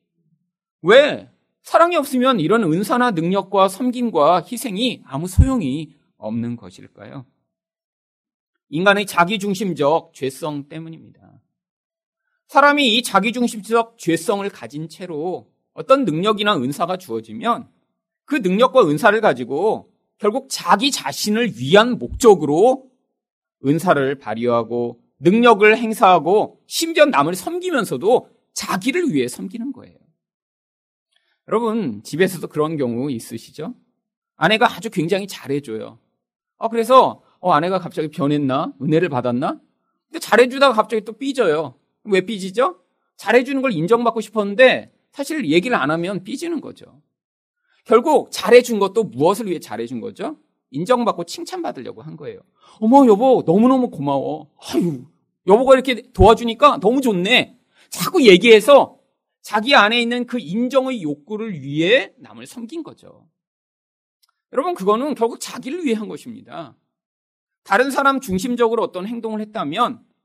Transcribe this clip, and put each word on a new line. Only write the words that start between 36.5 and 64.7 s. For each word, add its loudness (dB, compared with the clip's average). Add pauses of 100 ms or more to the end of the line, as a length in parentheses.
아, -6
그래서, 2 (180)
어, -2
아내가 0
갑자기 -8
변했나? -4
은혜를 0
받았나? -4 (480)
근데 -12
잘해주다가 2
갑자기 -2
또 -14
삐져요. -2 (300)
왜 0
삐지죠? -4 (360)
잘해주는 0
걸 -2
인정받고 0
싶었는데 2 (200)
사실 -8
얘기를 2
안 -2
하면 -6
삐지는 -10
거죠. -20 (840)
결국 2
잘해준 4
것도 0
무엇을 0
위해 -4
잘해준 -10
거죠? -12 (340)
인정받고 -2
칭찬받으려고 -12
한 -18
거예요. -16 (400)
"어머, 8
여보, 4
너무너무 4
고마워. -6 (220)
아유, -4 (420)
여보가 6
이렇게 -2
도와주니까 4
너무 2
좋네." 0 (320)
자꾸 -2
얘기해서 6 (420)
자기 0
안에 4
있는 -4
그 -8
인정의 -2
욕구를 -8
위해 0
남을 -20
섬긴 -14
거죠. -20 (1200)
여러분, -4